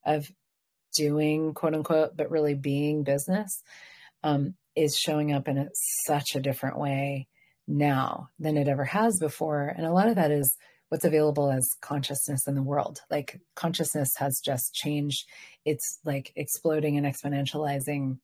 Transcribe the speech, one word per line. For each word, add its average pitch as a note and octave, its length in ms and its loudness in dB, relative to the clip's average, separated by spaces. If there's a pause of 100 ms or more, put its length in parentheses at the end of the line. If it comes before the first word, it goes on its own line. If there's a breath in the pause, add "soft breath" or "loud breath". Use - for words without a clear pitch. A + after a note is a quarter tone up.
of D3+ 260 0 (640)
doing, D3+ 600 2
quote D#3 200 0
unquote, D#3 420 2
but D#3 140 -2
really D3+ 240 2
being D3 480 0
business, F#3 600 -2 (600 loud breath)
um, D3 320 2 (220)
is D3+ 200 2
showing D3+ 360 0
up C#3 160 0
in C#3 100 0
a, C#3+ 140 -2
such - 640 -2
a C#3 40 0
different C3+ 380 -4
way C#3 480 -2 (400 soft breath)
now C#3+ 640 2 (100)
than D3+ 180 0
it C#3+ 120 2
ever C#3 160 0
has G#3 340 2
before. D3+ 580 -2
And D#3+ 80 -4
a E3 80 0
lot F#3+ 160 6
of A3+ 80 2
that D#3+ 140 4
is C#3+ 260 2 (340 soft breath)
what's D#3 140 -2
available D3+ 460 4
as C3 180 2 (140)
consciousness C#3 640 -2
in C#3 80 -2
the C3+ 80 0
world. C#3+ 380 -2 (100)
Like, D3 300 -6 (160)
consciousness D#3 600 -2
has C#3 200 -2
just - 340 -4
changed. D3 540 -2 (380 loud breath)
It's, - 400 -2
like, C#3 320 -4
exploding D3+ 600 0
and C#3+ 100 0
exponentializing C#3 1160 -4